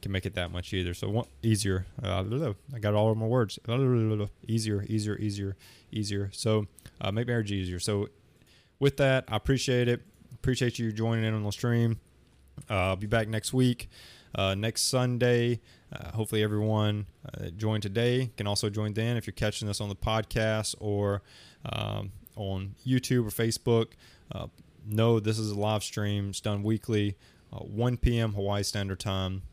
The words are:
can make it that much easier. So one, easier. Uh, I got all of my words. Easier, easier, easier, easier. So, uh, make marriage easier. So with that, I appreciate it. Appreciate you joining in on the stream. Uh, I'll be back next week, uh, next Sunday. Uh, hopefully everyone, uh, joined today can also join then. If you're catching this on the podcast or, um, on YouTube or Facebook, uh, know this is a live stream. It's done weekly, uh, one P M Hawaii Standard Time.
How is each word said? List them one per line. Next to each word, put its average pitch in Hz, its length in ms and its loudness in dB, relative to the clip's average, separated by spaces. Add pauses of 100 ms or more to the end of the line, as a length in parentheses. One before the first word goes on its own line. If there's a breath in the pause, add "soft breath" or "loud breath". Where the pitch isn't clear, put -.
can 101 100 -8
make 95 140 -2
it 95 100 -4
that 87 160 -2
much 87 220 -8
easier. 87 200 -2
So 101 160 -4
one, 113 160 0 (180)
easier. 98 420 2 (160)
Uh, 101 520 -2 (200)
I 120 60 -10
got 104 140 2
all 107 180 4
of 110 60 0
my 110 80 -2
words. 113 340 2 (880)
Easier, 107 400 0
easier, 104 300 -2
easier, 101 400 -4 (340 loud breath)
easier. 101 420 -2
So, 107 340 0 (340 loud breath)
uh, 98 100 -2
make 117 160 -2
marriage 113 240 0
easier. 90 280 -2
So 104 280 0 (720 soft breath)
with 139 180 4
that, 131 300 4
I - 80 -4
appreciate 123 520 2
it. 120 140 2 (320)
Appreciate 123 440 0
you 117 140 -2
joining 113 340 0
in 110 80 2
on 110 100 -2
the 104 80 -2
stream. 117 480 2 (720)
Uh, 113 40 -2
I'll 95 220 2
be 104 120 -6
back 110 200 2
next 110 260 -4
week, 127 360 2 (460 loud breath)
uh, 95 180 2
next 107 300 -2
Sunday. 123 760 2 (300 loud breath)
Uh, - 200 -12
hopefully 110 320 0
everyone, 107 640 2 (260)
uh, 95 180 -8
joined 107 300 -2
today 117 540 2
can 101 100 -4
also 104 240 0
join 107 240 -2
then. 117 240 0
If 107 80 -6
you're 101 80 -8
catching 107 340 -2
this 101 120 -4
on 104 100 -4
the 98 60 -4
podcast 110 840 0
or, 101 440 0 (480 loud breath)
um, 104 400 -6 (240)
on 98 400 -6 (100)
YouTube 127 400 2
or 104 60 -6
Facebook, 113 600 2 (380 loud breath)
uh, - 160 -8 (380)
know 113 340 4
this 107 200 0
is 107 120 -2
a 101 80 -4
live 107 240 0
stream. 101 460 -2
It's 95 120 -8
done 104 200 -2
weekly, 104 560 0 (340 soft breath)
uh, - 80 -12
one 117 380 -2
P 120 220 2
M 110 140 0
Hawaii 101 300 0
Standard 98 360 -4
Time. 95 420 -2 (120)